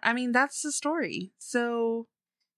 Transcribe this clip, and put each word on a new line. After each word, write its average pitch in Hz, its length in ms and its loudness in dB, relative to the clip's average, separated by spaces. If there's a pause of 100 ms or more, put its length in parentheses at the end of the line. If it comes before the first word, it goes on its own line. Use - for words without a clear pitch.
I 226 80 4
mean, 247 180 0
that's 254 320 2
the 294 80 -4
story. 285 680 -2
So, 233 680 -2 (520)